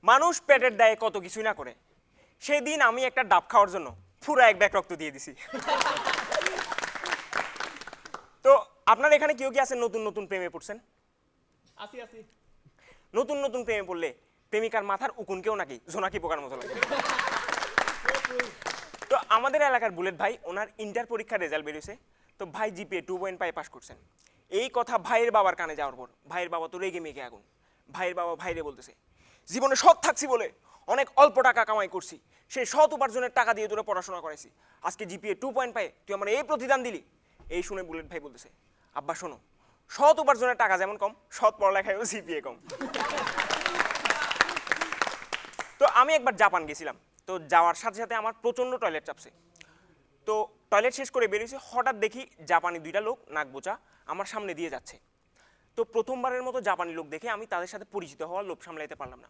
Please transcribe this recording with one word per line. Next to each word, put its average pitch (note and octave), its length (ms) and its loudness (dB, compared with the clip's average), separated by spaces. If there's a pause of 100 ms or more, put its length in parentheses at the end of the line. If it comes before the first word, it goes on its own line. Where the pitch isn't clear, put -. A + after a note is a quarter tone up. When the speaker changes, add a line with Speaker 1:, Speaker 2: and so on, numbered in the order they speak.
Speaker 1:
মানুষ C#4 380 6
পেটের B3 360 4
দায়ে A3 220 6
কত A3 180 -2
কিছুই F#3+ 260 -8
না A3 100 0
করে। C3 220 -10 (640)
সেদিন D4 420 0
আমি B3 220 4
একটা B3+ 200 0
ডাব F#3 260 4
খাওয়ার G3+ 220 6
জন্য D3+ 240 -8 (300)
পুরো C#4+ 160 4
এক G#3+ 160 8
ব্যাগ G3 180 4
রক্ত F3+ 180 -2
দিয়ে D#3 180 -8
দিছি। C3+ 240 -16 (3000)
তো C4+ 220 8 (200)
আপনার B3+ 280 6
এখানে D4 200 4
কেউ C4+ 180 -2
কি B3+ 80 2
আছেন B3+ 240 0
নতুন A3 240 -2
নতুন G#3 200 -8
প্রেমে F3+ 220 -4
পড়ছেন? G3+ 300 -14 (1000)
Speaker 2:
আছি, A3 240 -16
আছি। A3 220 -20 (920)
Speaker 1:
নতুন C#4 300 0
নতুন B3 180 -2
প্রেমে G#3 240 -2
পড়লে E3 260 -4 (360)
প্রেমিকার A3 340 0
মাথার G3+ 340 -2
উকুনকেও F#3+ 380 -4
নাকি C#3 240 -6 (100)
জোনাকি F#3+ 300 -4
পোকার D#3+ 220 -4
মতো C3+ 140 -10
লাগে। A#2+ 180 -8 (2250)
তো C4+ 80 4 (120)
আমাদের C4 320 4
এলাকার A#3+ 300 2
বুলেট F3+ 260 -4
ভাই, G3+ 260 -2
ওনার G3 240 -6 (100)
ইন্টার A3 280 -6
পরীক্ষার A3 340 -6
রেজাল্ট D3+ 260 -4
বেরিয়েছে, D3+ 320 -12 (420)
তো G3 60 -8
ভাই G3+ 260 -4
জিপিএ F#3 300 -8
টু F#3 160 -8
পয়েন্ট F#3 220 -8
পায়ে F3 120 -4
পাস D#3 180 -10
করছেন। - 280 -20 (520)
এই A3 240 -2
কথা A#3+ 240 0
ভাইয়ের A#3 340 2
বাবার F#3+ 240 4
কানে D#3+ 200 -6
যাওয়ার C#3 200 -6
পর B2 120 -18 (200)
ভাইয়ের F3 220 -6
বাবা E3 180 -4
তো F3+ 100 -12
রেগে F3+ 220 -6
মেগে C#3+ 240 -12
আগুন। A#2 180 -16 (500)
ভাইয়ের F3+ 240 -4
বাবা F3 200 -4
ভাইরে E3 280 -8
বলতেছে, - 320 -14 (520)
"জীবনে C4+ 280 2
সৎ - 260 8
থাকছি D4+ 260 0
বলে A#3 240 -2 (360)
অনেক B3+ 280 2
অল্প C4+ 260 8
টাকা A#3+ 240 4
কামাই G#3+ 220 0
করছি, F#3 320 -10 (300)
সেই B3+ 160 -4
সৎ D4+ 280 6
উপার্জনের B3 420 -2
টাকা A#3 180 4
দিয়ে G#3+ 140 -2
তোরা G#3 140 -4
পড়াশোনা F#3 400 -6
করাইছি, D3+ 280 -14 (320)
আজকে F#3 240 -6
জিপিএ F#3+ 280 -6
টু B3+ 180 -6
পয়েন্ট A#3+ 240 -2
পায়ে G3+ 160 -4 (160)
তুই G3+ 60 -6
আমার G3 140 -4
এই B3 160 0
প্রতিদান C4 400 0
দিলি।" A3 180 -6 (480)
এই F3 140 -4
শুনে F#3+ 200 -8
বুলেট D#3+ 260 -12
ভাই E3+ 100 -10
বলতেছে, C#3 300 -20 (460)
"আব্বা C#3 200 -6
শোনো, D#3+ 240 -12 (500)
সৎ D4+ 300 6
উপার্জনের B3+ 360 4
টাকা G3+ 220 4
যেমন F#3+ 200 -2
কম, G3+ 160 -2 (180)
সৎ A3 280 2
পড়ালেখায়ও G3 460 2
জিপিএ E3 360 -4
কম।" B2 140 -10 (3250)
তো C#4 60 6
আমি C4 280 6
একবার B3+ 220 2
জাপান F3+ 300 4
গেছিলাম, D3 340 -10 (280)
তো F#3 120 -6
যাওয়ার E3+ 360 6
সাথে G#3+ 220 -6
সাথে A#3 180 -6
আমার A3 260 -4
প্রচণ্ড B3 360 -2
টয়লেট E3+ 280 -2
চাপছে। - 260 -14 (920)
তো G#3+ 220 -2 (240)
টয়লেট A3+ 220 4
শেষ C4+ 180 -8
করে A#3+ 160 2
বেরিয়েছি, A3+ 300 -4 (140)
হঠাৎ B3 240 0
দেখি A3 320 -4 (180)
জাপানি E3+ 340 0
দুইটা E3 220 -6
লোক A#3+ 180 -6 (100)
নাক D3+ 180 -4
বোচা C#3 300 -10 (280)
আমার F3+ 200 -8
সামনে G3+ 280 -8
দিয়ে D#3+ 160 -8
যাচ্ছে। C3 300 -14 (760)
তো A#3 80 -2
প্রথমবারের B3+ 600 -2
মতো B3+ 180 -6
জাপানি F3 320 -2
লোক D#3+ 140 -8
দেখে D#3 220 -10
আমি G#3 160 -6
তাদের F3+ 220 -6
সাথে G3+ 180 -14
পরিচিত E3+ 360 -10
হওয়ার F3+ 240 -6
লোভ F3 160 -8
সামলাইতে D#3 340 -12
পারলাম B2+ 240 -14
না। A#2+ 100 -20